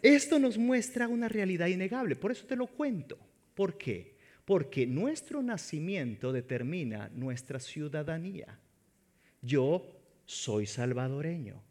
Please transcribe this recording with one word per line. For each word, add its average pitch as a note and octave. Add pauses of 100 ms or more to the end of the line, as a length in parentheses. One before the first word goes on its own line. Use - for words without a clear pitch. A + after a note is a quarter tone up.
Esto C#4+
nos B3
muestra A#3+
una A#3
realidad F#3
innegable. F#3+
Por G#3+
eso -
te C4
lo B3
cuento. A#3+ (380)
¿Por G3
qué? F2+ (280)
Porque C#3
nuestro B3+
nacimiento D#3
determina B2
nuestra B2+
ciudadanía. D#3 (840)
Yo C#3+ (400)
soy G#2+
salvadoreño. B2+